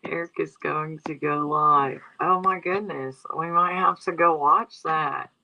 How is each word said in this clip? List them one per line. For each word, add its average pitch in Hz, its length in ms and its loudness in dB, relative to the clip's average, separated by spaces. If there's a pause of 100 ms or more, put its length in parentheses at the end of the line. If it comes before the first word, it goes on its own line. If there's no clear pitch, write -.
Eric 170 340 -6
is 156 180 -4
going 156 500 -6
to 156 80 -6
go 147 340 -2
live. 147 540 2 (180)
Oh 180 200 2
my 185 200 0
goodness. 165 640 -6 (120)
We 165 140 -4
might 175 240 2
have 185 280 0
to 175 100 -2
go 170 240 4
watch 151 480 2
that. 156 460 -2 (140)